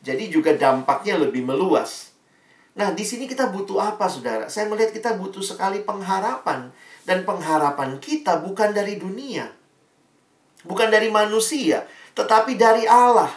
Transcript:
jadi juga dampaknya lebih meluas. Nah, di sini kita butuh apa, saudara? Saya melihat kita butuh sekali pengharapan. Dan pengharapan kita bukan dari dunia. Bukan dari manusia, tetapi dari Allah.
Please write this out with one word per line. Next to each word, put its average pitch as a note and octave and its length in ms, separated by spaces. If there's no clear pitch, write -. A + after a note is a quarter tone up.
jadi E3 280
juga D#3 240
dampaknya C#3 680
lebih B2+ 240
meluas. D3 720
Nah, G3+ 160
di G3 160
sini B3 160
kita C4 240
butuh G3 320
apa, G#3 240
saudara? F#3 480
Saya G#3+ 160
melihat G#3+ 240
kita A3 240
butuh F#3+ 240
sekali F#3+ 400
pengharapan. F#3 880
Dan F#3 160
pengharapan C#3+ 720
kita F3+ 480
bukan G#3 320
dari G3+ 240
dunia. F#3+ 480
Bukan G#3+ 260
dari A3 160
manusia, G#3+ 800
tetapi A3 460
dari A3+ 260
Allah. A#3+ 520